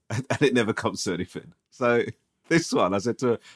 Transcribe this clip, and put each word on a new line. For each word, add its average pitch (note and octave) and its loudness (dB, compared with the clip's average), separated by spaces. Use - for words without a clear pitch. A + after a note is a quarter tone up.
And, A2+ -4
and B2 0
it A#2+ 4
never A2+ 2
comes G2+ -4
to F#2 -2
anything. - -10
So A#2+ 0
this E3 0
one, G2 2
I G2+ 0
said A2+ -4
to B2+ 0
her, A2+ 0